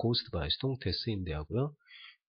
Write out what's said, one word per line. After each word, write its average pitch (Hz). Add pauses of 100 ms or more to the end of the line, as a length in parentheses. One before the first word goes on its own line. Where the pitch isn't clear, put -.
caused 117
by, 78
수동태 127
쓰인 95
데하고요. 87 (560)